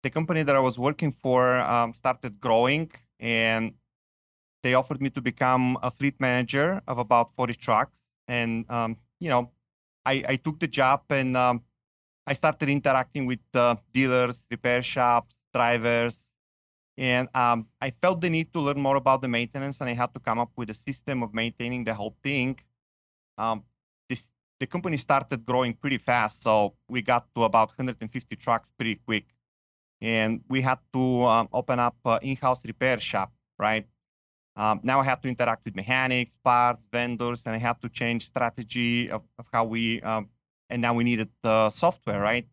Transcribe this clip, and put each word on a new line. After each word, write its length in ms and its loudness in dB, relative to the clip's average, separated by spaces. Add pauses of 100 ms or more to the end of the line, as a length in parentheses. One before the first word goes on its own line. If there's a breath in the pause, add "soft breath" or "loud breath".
the 80 -4
company 320 -2
that 140 4
I 40 6
was 180 0
working 340 -2
for, 440 2
um, 360 0
started 480 -6
growing, 500 2 (300)
and 540 0 (880)
they 100 0
offered 300 0
me 80 -2
to 100 -8
become 640 0
a 80 -2
fleet 300 -4
manager 680 0
of 80 -4
about 360 2
forty 220 -4
trucks. 460 -2 (280)
And, 420 -2
um, 260 -4 (240)
you 80 -6
know, 220 2 (560)
I, 200 0
I 100 0
took 220 -6
the 100 -2
job, 420 2
and, 260 0
um, 260 2 (640)
I 60 -2
started 380 0
interacting 560 0
with, 140 -4 (120)
uh, 240 4 (160)
dealers, 580 2
repair 300 0
shops, 540 2 (180)
drivers. 720 0 (720)
And, 360 0
um, 320 2 (140)
I 100 -6
felt 300 0
the 80 -2
need 240 -2
to 80 -4
learn 180 0
more 180 2
about 260 2
the 60 -4
maintenance, 520 -4
and 80 -4
I 60 -4
had 180 -2
to 80 -14
come 180 -2
up 180 -4
with 120 -8
a 60 -8
system 480 -6
of 100 -8
maintaining 520 -4
the 100 -2
whole 280 -8
thing. 380 -2 (800)
Um, 260 -4 (460)
this, 200 -10 (300)
the 60 -4
company 320 -4
started 480 0
growing 260 0
pretty 240 -4
fast, 460 0
so 320 2 (140)
we 120 -4
got 340 0
to 100 2
about 320 4
hundred 260 -6
and 100 -12
fifty 240 -10
trucks 420 -2
pretty 180 -4
quick. 280 -4 (800)
And 460 0
we 120 0
had 180 0 (140)
to, 320 2
um, 280 4
open 280 -2
up 240 0
an 180 2
in-house 420 -2
repair 360 -2
shop, 320 -4 (260)
right? 280 0 (680)
Um, 280 0
now 180 2
I 40 2
had 180 -2
to 80 -4
interact 340 -2
with 100 -10
mechanics, 720 -2
parts, 380 2 (100)
vendors, 540 -4
and 80 -4
I 40 -4
had 220 -4
to 80 -10
change 380 -4
strategy 840 -4
of, 120 -8 (160)
of 120 -18
how 140 0
we, 380 -4
um, 260 -4 (400)
and 140 -4
now 100 2
we 120 0
needed 260 0 (120)
the 280 4
software, 500 -2
right? 320 0